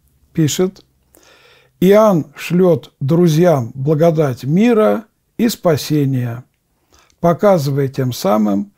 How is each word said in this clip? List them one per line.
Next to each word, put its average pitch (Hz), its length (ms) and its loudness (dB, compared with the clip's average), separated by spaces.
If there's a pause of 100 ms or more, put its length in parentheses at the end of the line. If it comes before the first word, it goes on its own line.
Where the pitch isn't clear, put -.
(340)
пишет: 180 520 -4 (920)
"Иоанн 196 560 2
шлет 175 640 -2
друзьям 156 760 2
благодать 151 680 -2
мира 214 640 0 (320)
и 226 120 0
спасения – 135 960 -4 (760)
показывая 151 680 0
тем 131 220 -4
самым, 202 680 -2